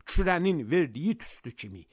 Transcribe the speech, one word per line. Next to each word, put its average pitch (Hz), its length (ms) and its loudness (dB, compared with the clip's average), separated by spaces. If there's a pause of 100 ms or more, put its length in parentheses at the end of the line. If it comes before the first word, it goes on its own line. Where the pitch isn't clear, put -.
kürənin 180 640 2
verdiyi 165 480 0
tüstü - 320 -12
kimi 95 420 -14